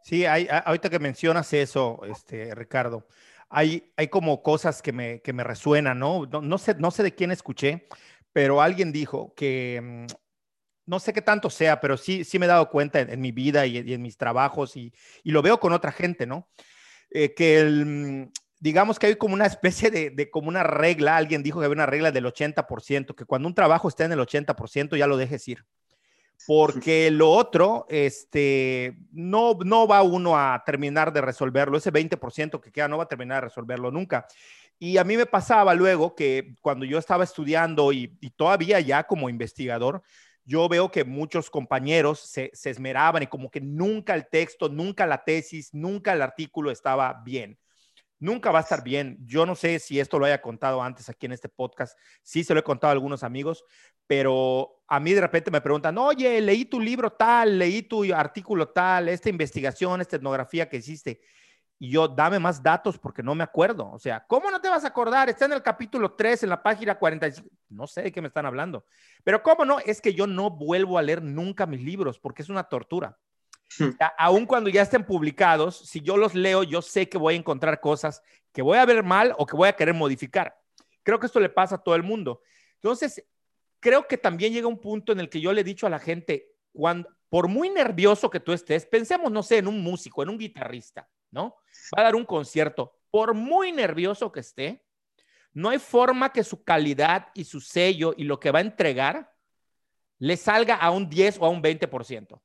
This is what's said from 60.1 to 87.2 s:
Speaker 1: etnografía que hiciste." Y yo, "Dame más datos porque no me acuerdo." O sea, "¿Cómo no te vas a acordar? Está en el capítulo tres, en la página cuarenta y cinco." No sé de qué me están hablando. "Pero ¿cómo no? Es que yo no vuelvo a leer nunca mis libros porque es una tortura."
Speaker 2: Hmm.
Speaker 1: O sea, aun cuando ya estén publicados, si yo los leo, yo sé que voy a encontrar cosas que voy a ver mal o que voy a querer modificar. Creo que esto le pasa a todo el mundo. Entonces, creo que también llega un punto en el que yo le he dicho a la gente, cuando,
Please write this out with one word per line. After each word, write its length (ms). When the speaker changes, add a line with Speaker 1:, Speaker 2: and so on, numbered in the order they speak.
Speaker 1:
etnografía 520
que 100
hiciste." 420
Y 120
yo, 180
"Dame 320
más 200
datos 380
porque 240
no 140
me 80
acuerdo." 480
O 80
sea, 260
"¿Cómo 240
no 100
te 80
vas 160
a 40
acordar? 400
Está 160
en 80
el 100
capítulo 520
tres, 280
en 60
la 120
página 380
cuarenta 300
y 40
cinco." 180
No 180
sé 160
de 100
qué 80
me 80
están 180
hablando. 380
"Pero 220
¿cómo 200
no? 140
Es 220
que 120
yo 140
no 240
vuelvo 480
a 40
leer 200
nunca 440
mis 160
libros 360
porque 240
es 60
una 160
tortura." 520
Speaker 2:
Hmm. 120
Speaker 1:
O 20
sea, 260
aun 280
cuando 240
ya 120
estén 220
publicados, 720
si 240
yo 160
los 180
leo, 280
yo 200
sé 260
que 100
voy 160
a 40
encontrar 420
cosas 420
que 100
voy 160
a 80
ver 160
mal 360
o 80
que 100
voy 120
a 80
querer 180
modificar. 640
Creo 180
que 60
esto 140
le 80
pasa 280
a 60
todo 120
el 80
mundo. 380
Entonces, 500
creo 260
que 120
también 340
llega 140
un 140
punto 320
en 80
el 80
que 120
yo 120
le 80
he 40
dicho 220
a 40
la 80
gente, 520
cuando, 360